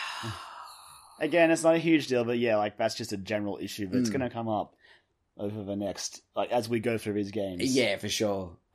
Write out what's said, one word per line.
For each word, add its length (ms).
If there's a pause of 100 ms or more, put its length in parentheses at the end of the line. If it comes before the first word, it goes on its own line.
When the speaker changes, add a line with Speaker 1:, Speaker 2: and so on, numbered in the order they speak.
(240)
Speaker 1:
<sighs> 960
Speaker 2:
Again, 300
it's 140
not 120
a 40
huge 280
deal, 180
but 140
yeah, 180
like, 200
that's 180
just 180
a 40
general 440
issue 260
that's 220
Speaker 1:
Mm. 40
Speaker 2:
gonna 160
come 200
up 260 (640)
over 260
the 120
next, 460 (140)
like, 160
as 160
we 140
go 160
through 160
these 180
games. 440
Speaker 1:
Yeah, 220
for 120
sure. 480 (180)